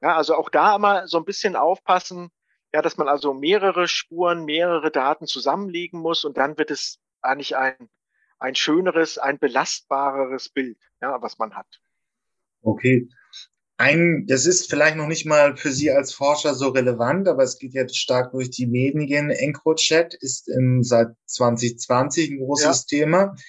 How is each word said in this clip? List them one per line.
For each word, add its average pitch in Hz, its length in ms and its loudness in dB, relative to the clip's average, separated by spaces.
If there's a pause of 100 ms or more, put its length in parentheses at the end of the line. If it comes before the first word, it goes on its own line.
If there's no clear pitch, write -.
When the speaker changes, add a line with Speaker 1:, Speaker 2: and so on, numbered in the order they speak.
Speaker 1:
Ja, 165 140 2
also 156 200 2
auch 156 120 -2
da 190 300 4
immer 202 300 2
so 170 100 0
ein 165 80 -4
bisschen 196 320 -4
aufpassen, 180 720 0 (440)
ja, 151 80 2
dass 156 140 -2
man 147 140 -2
also 143 240 0
mehrere 180 560 0
Spuren, 170 560 -2
mehrere 160 440 0
Daten 151 380 -2
zusammenlegen 175 720 -4
muss 165 240 -2
und 143 140 -8
dann 143 200 -2
wird 151 140 -2
es - 280 -10 (220)
eigentlich 135 360 -4
ein, - 320 -4 (500)
ein 131 160 -6
schöneres, 165 640 0
ein 139 220 -2
belastbareres 135 1080 -2
Bild, 127 320 -6 (220)
ja, 127 200 -6
was 113 160 -10
man 110 180 -6
hat. - 260 -20 (800)
Speaker 2:
Okay. 123 480 2 (680)
Ein, 151 480 2
das 131 200 2
ist 180 240 2
vielleicht 156 240 2
noch 156 100 -4
nicht 156 220 -6
mal 147 280 6
für 143 160 -4
Sie 139 200 0
als 135 200 2
Forscher 143 440 0
so 135 140 0
relevant, 127 580 0
aber 135 160 0
es 127 160 -8
geht 131 160 -12
jetzt 127 200 -4
stark 127 360 0
durch 131 180 -6
die 127 160 -6
Medien. 143 640 0
EncroChat 160 880 0
ist - 340 -10
im, 127 320 2
seit 117 280 4 (180)
zwanzig 120 500 0
zwanzig 143 540 0
ein 139 80 -8
großes 143 500 0
Speaker 1:
Ja. 147 80 0
Speaker 2:
Thema. 175 380 2 (140)